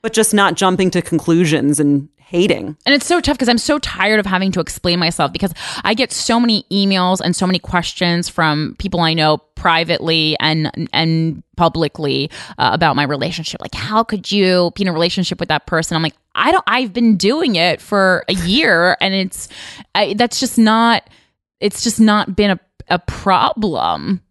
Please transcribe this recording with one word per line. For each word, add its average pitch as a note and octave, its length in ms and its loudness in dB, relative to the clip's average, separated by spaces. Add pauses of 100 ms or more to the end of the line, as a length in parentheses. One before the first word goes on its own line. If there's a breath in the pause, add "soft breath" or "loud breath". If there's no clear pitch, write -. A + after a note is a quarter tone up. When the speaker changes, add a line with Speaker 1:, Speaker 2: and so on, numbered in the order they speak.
Speaker 1:
But A#3 100 -4
just A3 220 2
not G3 200 4
jumping F#3 360 2
to F3 120 -2
conclusions D#3 760 2
and C#3+ 280 2 (100)
hating. F3 680 -2
Speaker 2:
And C4+ 100 4
it's C#4+ 120 0
so F4 160 2
tough C#4+ 160 -2
'cause A#3 100 2
I'm A#3+ 80 4
so D4 220 0
tired G#3+ 420 0
of G3 60 -2
having F#3+ 260 0
to F3+ 80 -2
explain F3 380 -2
myself, E3 340 0
because F3+ 200 -2 (300 loud breath)
I G#3+ 120 0
get A#3+ 180 -2
so - 260 0
many A#3 320 0
emails F#3+ 540 2
and F3 100 0
so F#3 120 -2
many F3+ 120 0
questions F3 680 -2
from D3+ 500 -2
people F#3 220 -4
I D#3+ 140 0
know D#3 240 2 (160)
privately E3 840 0
and, D#3 320 0 (220)
and D#3+ 500 0 (140)
publicly, D3+ 720 -2 (280 loud breath)
uh, B2 160 2
about D#3 220 2
my C#3+ 80 0
relationship. D3 580 -6
Like, - 120 -12
"How G#3+ 300 -2
could G3+ 260 -6
you F#3 440 2
be - 80 -4
in F#3+ 60 0
a F3 40 -2
relationship E3+ 480 -2
with D#3 80 -6
that D3+ 180 -2
person?" E3 300 -2
I'm D#3+ 60 0
like, D#3+ 140 -4 (180)
"I C4 180 2
don't, F#4 140 0
I've A3+ 260 0
been A3+ 240 4
doing A#3 400 2
it E3 240 2
for F#3+ 480 2
a F#3+ 60 0
year F#3 680 2
and F#3+ 140 0
it's, F#3 340 -4 (460 loud breath)
I, G3+ 220 2
that's A#3 220 0
just B3 200 -2
not, A3+ 500 4 (520 soft breath)
it's G#3 220 -2
just A3+ 160 -4
not G#3 380 4
been G#3 140 2
a, F#3 100 0 (300)
a F3+ 80 2
problem." F3 1200 -2 (100)